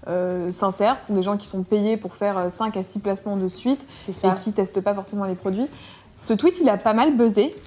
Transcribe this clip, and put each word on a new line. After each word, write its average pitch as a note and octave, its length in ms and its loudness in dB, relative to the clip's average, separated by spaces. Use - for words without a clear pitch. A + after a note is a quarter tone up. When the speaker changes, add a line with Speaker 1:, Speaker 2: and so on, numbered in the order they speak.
Speaker 1:
euh, F3+ 460 -2
sincères, G3+ 480 0
ce - 80 -16
sont G#3+ 60 0
des F#3 100 2
gens G3+ 120 0
qui G3+ 120 -8
sont F#3+ 160 -4
payés G#3 320 2
pour G#3+ 180 -10
faire, G3+ 240 -2
euh, F3+ 180 0
cinq A3 200 -4
à F#3+ 80 -4
six G3+ 160 -8
placements G3+ 360 -4
de F#3 120 0
suite B3+ 320 -2
Speaker 2:
C'est G3 80 -8
ça. - 140 2
Speaker 1:
et - 20 6
qui G#3+ 120 -4
testent G3 280 0
pas G3+ 140 0
forcément G3+ 300 -6
les F#3+ 100 -2
produits. » G3 320 -4
Ce - 160 -4
tweet, E4+ 280 4
il C#4+ 80 6
a G3+ 80 4
pas G#3+ 160 2
mal B3+ 240 4
buzzé. A3+ 500 4